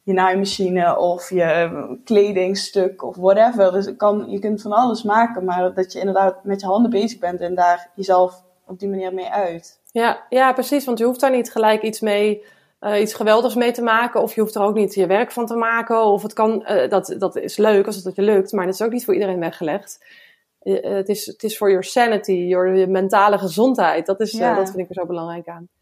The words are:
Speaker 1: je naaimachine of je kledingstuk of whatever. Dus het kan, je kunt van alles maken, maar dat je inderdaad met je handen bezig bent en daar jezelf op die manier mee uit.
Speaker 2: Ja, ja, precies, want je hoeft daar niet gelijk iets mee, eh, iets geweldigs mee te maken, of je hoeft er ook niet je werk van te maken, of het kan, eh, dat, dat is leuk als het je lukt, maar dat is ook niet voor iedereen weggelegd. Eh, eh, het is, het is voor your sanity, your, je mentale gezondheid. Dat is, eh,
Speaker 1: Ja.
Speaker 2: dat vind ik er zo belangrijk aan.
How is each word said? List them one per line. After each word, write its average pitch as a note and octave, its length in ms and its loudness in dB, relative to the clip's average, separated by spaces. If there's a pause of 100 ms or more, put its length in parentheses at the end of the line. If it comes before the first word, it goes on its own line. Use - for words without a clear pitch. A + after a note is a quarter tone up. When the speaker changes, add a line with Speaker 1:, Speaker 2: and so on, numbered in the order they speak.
Speaker 1:
je G3 100 -2
naaimachine F#3 880 2
of F3 320 -2
je E3 760 -2
kledingstuk F#3+ 1000 0
of C3 140 -10
whatever. G3 560 4
Dus G3 140 -2
het - 100 -10
kan, G#3 340 0
je G3+ 80 -6
kunt G#3 240 -4
van G#3 100 -6
alles A#3 300 2
maken, G#3+ 420 0
maar F3+ 300 0
dat F#3 180 -4
je F#3 60 -10
inderdaad F#3+ 460 0
met G3 160 -4
je G3 60 -8
handen G#3+ 240 2
bezig A#3+ 280 -2
bent F3 220 -6
en F3 140 -4
daar F3 400 2
jezelf F#3 480 2 (240)
op F#3 120 -16
die G3 100 -8
manier F#3+ 260 -6
mee F#3 160 -8
uit. F3 500 -6 (100)
Speaker 2:
Ja, A#3 380 -2
ja, C4 240 4
precies, C4 320 -2
want A#3+ 140 -4
je A3+ 60 0
hoeft B3 160 0
daar C4+ 100 2
niet B3 220 0
gelijk G#3+ 300 2
iets A3 180 -6
mee, G#3 440 0 (340)
eh, G#3 220 -2
iets G#3+ 140 -2
geweldigs A3 400 2
mee A#3+ 180 2
te A#3+ 100 -6
maken, A#3 400 2
of A3 120 -4
je A3 60 -2
hoeft G#3+ 140 -2
er G#3 80 0
ook G3+ 120 2
niet G3+ 200 0
je F#3+ 120 2
werk G#3 260 0
van A#3 140 -4
te A3+ 100 -8
maken, A3+ 480 0
of G3+ 180 2
het G#3+ 100 -10
kan, A3 320 0
eh, E3+ 260 0
dat, F#3+ 280 -2
dat F#3+ 180 -4
is - 200 -8
leuk G#3 300 4
als G3 180 -10
het F#3+ 120 -8
je G3 60 -2
lukt, G3 300 2
maar F#3+ 120 -2
dat F#3 100 -2
is G3+ 80 -6
ook A3 100 -2
niet A#3+ 120 -6
voor G3+ 100 0
iedereen F#3 260 -2
weggelegd. D#3+ 640 -6 (560)
Eh, G3 240 -2
eh, - 100 -4
het G3 140 -4
is, G3+ 180 -4
het - 160 -14
is A3 160 -6
voor G#3 100 2
your F#3+ 160 2
sanity, A3 480 0
your, F#3 420 0
je F#3+ 120 4
mentale G3 520 2
gezondheid. F3+ 680 0
Dat G3 140 -2
is, G#3+ 140 -4
eh, A3+ 60 -6
Speaker 1:
Ja. A#3+ 140 2
Speaker 2:
dat G3 160 0
vind F#3+ 120 -10
ik F3 60 -10
er F3+ 60 -14
zo F3+ 120 -6
belangrijk E3+ 420 -10
aan. E3+ 200 -18 (140)